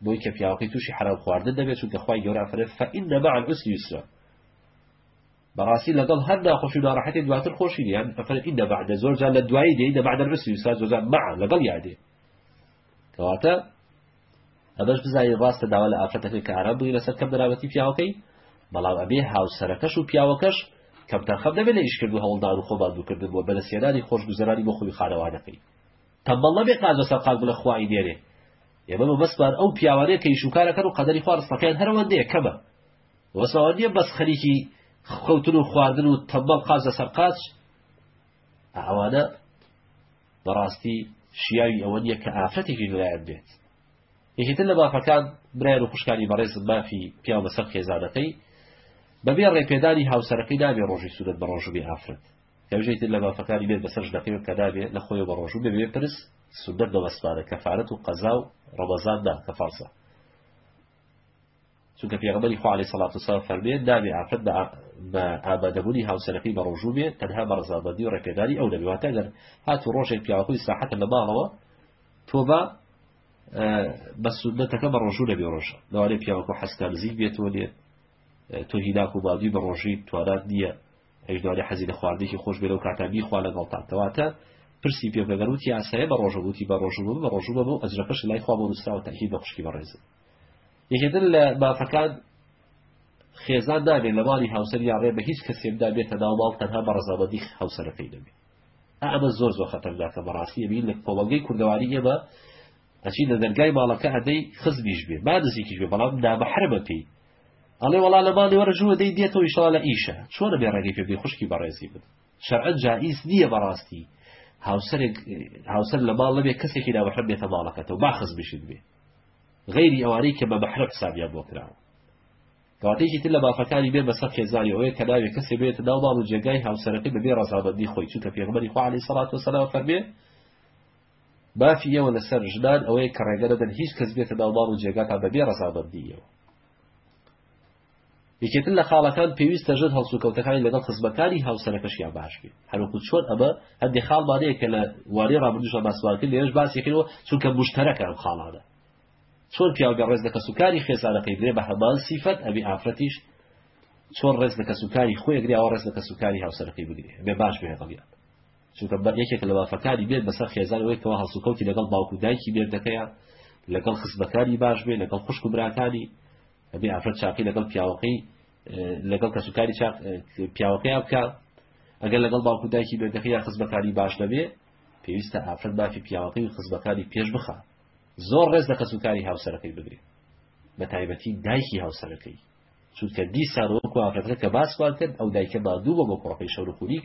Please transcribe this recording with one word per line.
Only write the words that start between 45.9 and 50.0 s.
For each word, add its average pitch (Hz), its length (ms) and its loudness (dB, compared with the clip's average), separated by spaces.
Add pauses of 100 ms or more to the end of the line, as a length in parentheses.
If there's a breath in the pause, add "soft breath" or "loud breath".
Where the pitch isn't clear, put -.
بەڕێز، 104 260 0 (140)
مافی 107 340 -2 (200)
پیاو 107 240 0
بەسەر 104 260 -4
خێزانەکەی، 92 580 -2 (920 soft breath)
بەبێ 147 220 4 (100)
ڕێپێدانی 147 560 4